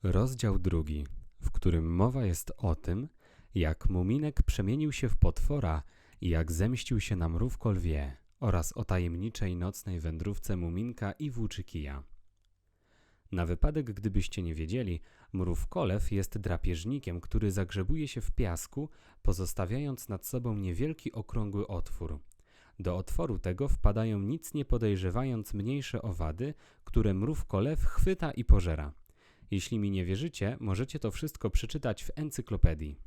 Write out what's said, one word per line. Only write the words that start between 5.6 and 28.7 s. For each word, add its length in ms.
i 80
jak 240
zemścił 480
się 160
na 120
mrówko 440
lwie 440
oraz 320
o 120
tajemniczej 720
nocnej 440
wędrówce 560
Muminka 560
i 180
Włóczykija. 720
Na 140
wypadek, 460
gdybyście 500
nie 120
wiedzieli, 460
mrówkolew 800
jest 260
drapieżnikiem, 840
który 300
zagrzebuje 580
się 120
w 100
piasku, 580
pozostawiając 840
nad 180
sobą 300
niewielki, 560
okrągły 540
otwór. 520
Do 180
otworu 420
tego 300
wpadają 520
nic 340
nie 100
podejrzewając 920
mniejsze 480
owady, 520
które 300
mrówkolew 720
chwyta 460
i 140
pożera. 480